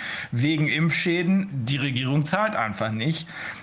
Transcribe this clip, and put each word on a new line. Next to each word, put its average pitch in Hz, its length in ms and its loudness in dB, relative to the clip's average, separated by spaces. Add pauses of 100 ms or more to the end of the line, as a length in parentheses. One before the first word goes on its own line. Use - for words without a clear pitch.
(300)
wegen 147 380 2
Impfschäden. 170 840 2
Die 135 240 -2
Regierung 135 480 0
zahlt 214 320 0
einfach 110 340 -2
nicht. 120 380 -2 (340)